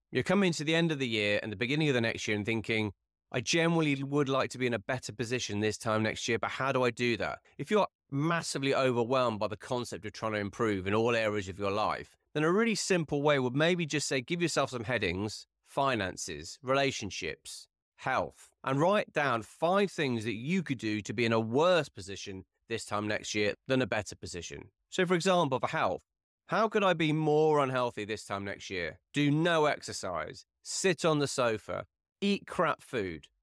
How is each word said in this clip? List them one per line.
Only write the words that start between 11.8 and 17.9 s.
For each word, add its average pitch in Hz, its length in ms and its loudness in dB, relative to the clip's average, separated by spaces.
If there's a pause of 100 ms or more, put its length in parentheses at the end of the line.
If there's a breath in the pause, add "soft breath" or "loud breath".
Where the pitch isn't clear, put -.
then 151 120 0
a 170 80 4
really 220 220 2
simple 160 480 0
way 147 160 4
would 123 160 0
maybe 170 320 2
just 143 220 -2
say, 135 120 0
give 170 220 -4
yourself 147 280 0
some 120 140 -8
headings, 104 600 -2 (180)
finances, 98 1000 -2
relationships, 123 1040 -4 (300)